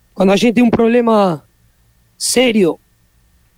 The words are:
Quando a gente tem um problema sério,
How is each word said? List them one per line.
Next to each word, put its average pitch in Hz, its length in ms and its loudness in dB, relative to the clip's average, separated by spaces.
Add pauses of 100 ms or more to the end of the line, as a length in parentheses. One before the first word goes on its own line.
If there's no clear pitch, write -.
(140)
Quando 190 180 0
a 202 40 2
gente 220 180 0
tem 247 100 2
um 226 60 0
problema 226 760 0 (720)
sério, 220 600 -2 (800)